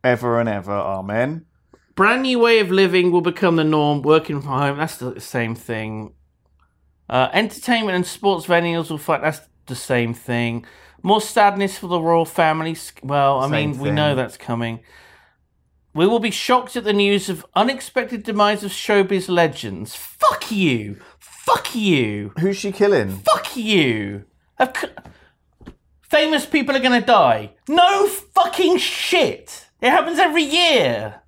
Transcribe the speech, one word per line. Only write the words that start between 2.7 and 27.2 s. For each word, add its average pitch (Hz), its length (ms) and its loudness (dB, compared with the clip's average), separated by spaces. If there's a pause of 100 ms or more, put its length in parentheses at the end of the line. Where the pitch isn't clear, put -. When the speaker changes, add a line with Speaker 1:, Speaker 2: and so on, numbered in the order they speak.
Speaker 2:
living 180 400 4
will 175 120 2
become 170 340 0
the 160 80 2
norm, 147 380 2
working 156 400 2
from 143 80 -8
home. 139 280 0
That's 156 200 -6
the 123 200 -10
same 113 360 -6
thing. 110 580 -10 (960)
Uh, 127 240 0
entertainment 214 640 -2
and 180 100 -2
sports 196 400 -2
venues 170 440 0
will 156 80 -6
fight. - 240 -4
That's 151 180 -4 (260)
the 131 80 -10
same 120 380 -2
thing. 117 540 -4 (360)
More 208 200 2
sadness 196 560 0
for 196 100 -14
the 175 120 0
royal 165 260 2
family. 160 460 0
S-, - 200 -14 (100)
well, 139 380 2
I 135 100 0
Speaker 1:
Same 151 220 -2
Speaker 2:
mean, 131 80 -8
we 143 100 -4
know 151 200 2
Speaker 1:
thing. 135 60 0
Speaker 2:
that's 123 200 -6
coming. 117 440 -6 (1120)
We 165 120 4
will 226 140 4
be 220 100 -2
shocked 247 460 0
at 233 80 -6
the 208 100 0
news 202 340 2
of 175 160 -8 (100)
unexpected 240 680 -2
demise 208 420 0
of 196 80 -6
showbiz 196 560 0
legends. 139 680 -2
Fuck - 560 -2
you. 127 460 0 (220)
Fuck - 560 -4
you. 117 640 0
Speaker 1:
Who's 196 180 -2
she 196 160 -8
killing? 185 460 2
Speaker 2:
Fuck - 400 -2
you. 117 680 0 (340)
Of 254 160 0
c-, - 120 -6 (1120)
famous 311 460 0
people 277 280 0
are 262 60 2
gonna 247 240 2
die. 123 460 4 (180)